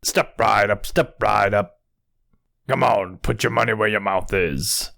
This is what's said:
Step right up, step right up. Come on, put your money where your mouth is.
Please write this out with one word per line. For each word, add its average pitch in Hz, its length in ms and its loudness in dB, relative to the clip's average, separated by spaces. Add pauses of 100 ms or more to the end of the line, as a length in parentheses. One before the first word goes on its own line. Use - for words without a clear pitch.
Step - 360 -2
right 104 300 2
up, 101 160 -2
step - 360 -2
right 104 320 2
up. 101 280 -2 (880)
Come 131 140 0
on, 98 360 0
put 110 240 -2
your - 100 0
money 113 220 0
where 107 140 0
your 104 120 0
mouth 98 320 -2
is. 82 640 -2